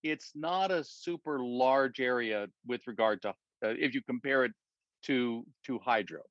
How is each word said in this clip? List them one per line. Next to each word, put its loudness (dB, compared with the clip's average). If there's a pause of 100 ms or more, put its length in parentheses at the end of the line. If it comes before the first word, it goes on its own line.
it's -4
not 0
a 2
super -6
large 4
area 0 (180)
with -6
regard 2
to, -4
uh, -6
if 0
you -2
compare 0
it -2 (520)
to, 0 (180)
to -6
hydro. 0 (100)